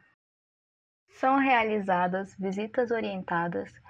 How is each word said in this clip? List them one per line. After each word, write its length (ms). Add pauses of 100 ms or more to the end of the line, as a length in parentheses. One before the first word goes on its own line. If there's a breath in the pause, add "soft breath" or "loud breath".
(1120)
São 260
realizadas 1000
visitas 520
orientadas 840 (180 loud breath)